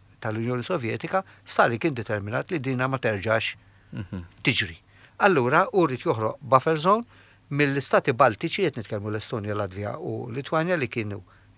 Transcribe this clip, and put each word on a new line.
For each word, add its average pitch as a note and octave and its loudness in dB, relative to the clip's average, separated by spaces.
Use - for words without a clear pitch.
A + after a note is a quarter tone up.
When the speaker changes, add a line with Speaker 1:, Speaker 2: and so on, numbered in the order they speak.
Speaker 1:
tal-Unjoni A#2 -4
Sovjetika, D#3 -4
Stalin C3 2
kien D#3 0
determinat A2 -4
li F3+ -2
dina B2+ 0
ma C3+ -2
terġax A2 0
Speaker 2:
Mhm. G2+ -10
Speaker 1:
tiġri. G#2 0
Allura, D#3+ 6
u F3+ 6
rrid B2+ -6
joħroq A2+ 0
buffer C#3 4
zone G3 2
mill-istati C#3+ 2
Baltiċi, C3 2
qed D3+ -2
nitkellmu G#2+ -6
l-Estonja, G#2+ -6
Latvja G2+ -4
u A#2 -6
Litwanja, D#3+ -2
li C3+ -2
kienu G#2 -6